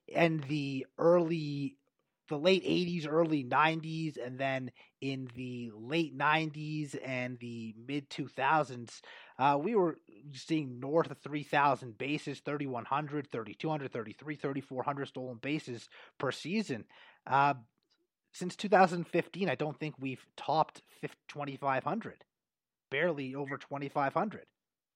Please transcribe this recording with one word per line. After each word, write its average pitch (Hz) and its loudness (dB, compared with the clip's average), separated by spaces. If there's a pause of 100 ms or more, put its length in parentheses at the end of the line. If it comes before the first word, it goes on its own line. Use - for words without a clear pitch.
in 160 4
the 139 -2 (120)
early, 156 2 (540)
the 156 -2
late 175 4
eighties, 170 0
early 156 4
nineties, 160 2
and 127 -8
then 135 -2 (300)
in 135 -4
the 123 -8
late 135 -2
nineties 151 0
and 127 -6
the 113 -8 (120)
mid 139 -6
two 139 -8
thousands, 131 0 (360)
uh, 143 4
we 214 0
were 180 4 (340)
seeing 131 -4
north 147 2
of 139 -14
three 147 -6
thousand 139 2
bases, 143 -4
thirty-one 139 -4
hundred, 143 -2
thirty-two 113 -6
hundred, 147 -4
thirty-three, 123 -8
thirty-four 139 -4
hundred 139 -2
stolen 127 -10
bases 127 -6 (300)
per 131 0
season. 151 -4 (420)
Uh, 139 6 (760)
since 180 -8
two 208 -6
thousand 180 8
fifteen, 175 0
I 131 2
don't 151 -4
think 156 -6
we've 131 -6 (120)
topped - 0 (200)
fif-, - -10 (120)
twenty-five 139 -2
hundred. 202 -4 (640)
Barely 139 -2
over 139 -6
twenty-five 139 -2
hundred. 190 -2 (500)